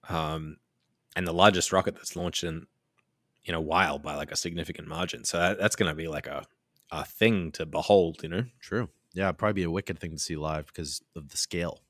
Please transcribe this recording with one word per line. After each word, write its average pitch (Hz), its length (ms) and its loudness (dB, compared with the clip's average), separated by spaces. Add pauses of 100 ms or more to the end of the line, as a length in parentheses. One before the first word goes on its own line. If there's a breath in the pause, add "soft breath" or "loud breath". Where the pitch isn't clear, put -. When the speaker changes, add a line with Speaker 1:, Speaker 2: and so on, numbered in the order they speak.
Speaker 1:
Um, 78 480 -4 (600)
and 92 100 -2
the 82 60 -2
largest 92 400 6
rocket 95 220 2
that's - 220 -12
launched 87 280 -4
in, 82 220 -6 (760)
in 87 100 -4
a 82 60 0
while 80 380 2
by, 76 160 -6
like, 73 180 -6
a 76 40 -4
significant 82 520 -6
margin. 85 360 -6
So - 140 -2
that, 90 200 4
that's 104 180 2
gonna 85 180 0
be, 80 140 -8
like, 76 180 -6
a, 67 180 -8 (460)
a 76 140 -6
thing 98 480 2
to - 140 -6
behold, 80 560 4
you 80 60 -8
know? 92 160 -2 (160)
Speaker 2:
True. 107 280 -4 (240)
Yeah, 95 140 0
it'd 90 120 0
probably 107 160 2
be 98 100 0
a 82 60 0
wicked 90 280 -4
thing 82 140 -8
to 80 60 -10
see - 180 -4
live 78 300 -4
because 73 360 -8 (140)
of 73 140 -14
the - 60 -10
scale. - 540 -4